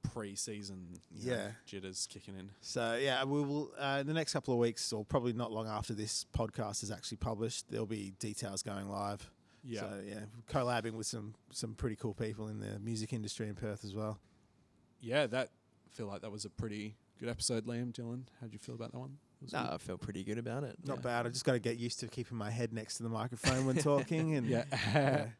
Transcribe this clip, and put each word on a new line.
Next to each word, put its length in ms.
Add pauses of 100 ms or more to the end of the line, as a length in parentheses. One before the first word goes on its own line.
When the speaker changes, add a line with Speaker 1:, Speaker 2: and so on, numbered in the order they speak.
Speaker 1:
pre-season, 960 (140)
you 180
know, 60
Speaker 2:
Yeah. 160 (140)
Speaker 1:
jitters 400
kicking 280
in. 160 (120)
Speaker 2:
So, 340
yeah, 280
we 180
will, 340
uh, 240
in 60
the 80
next 180
couple 220
of 60
weeks, 340
or 100
probably 300
not 180
long 160
after 240
this 400
podcast 500
is 80
actually 280
published, 500
there'll 180
be 260
details 500
going 260
live. 420 (320)
Speaker 1:
Yeah. 180
Speaker 2:
So, 260
yeah, 180 (240)
collabing 440
with 140
some, 280 (180)
some 220
pretty 220
cool 180
people 340
in 120
the 180
music 340
industry 360
in 60
Perth 300
as 100
well. 240 (840)
Speaker 1:
Yeah, 260
that, 240 (360)
I 40
feel 160
like 160
that 100
was 140
a 40
pretty 460 (220)
good 100
episode, 380
Liam. 260
Dylan, 320 (160)
how'd 140
you 40
feel 160
about 180
that 60
one? 200 (240)
Was 100
Speaker 3:
No, 120
Speaker 1:
it 100
Speaker 3:
I 40
feel 200
pretty 260
good 140
about 260
it. 220
Speaker 2:
Not 120
Speaker 3:
Yeah. 40
Speaker 2:
bad. 240
I 20
just 160
gotta 140
get 180
used 240
to 80
keeping 300
my 120
head 220
next 240
to 60
the 80
microphone 560
when 100
Speaker 1:
<laughs> 0
Speaker 2:
talking. 580
And 120
Speaker 1:
Yeah. 240
Speaker 2:
yeah. 680